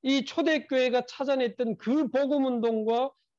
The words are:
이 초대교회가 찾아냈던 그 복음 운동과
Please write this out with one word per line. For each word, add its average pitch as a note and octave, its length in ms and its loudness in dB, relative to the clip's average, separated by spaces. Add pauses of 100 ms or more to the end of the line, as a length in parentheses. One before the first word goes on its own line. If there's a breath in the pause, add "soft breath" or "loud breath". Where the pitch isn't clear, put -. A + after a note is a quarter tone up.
이 C4+ 220 0
초대교회가 B3+ 800 0
찾아냈던 B3+ 720 -2
그 C4+ 300 0
복음 C4+ 360 0
운동과 A#3 640 0 (280)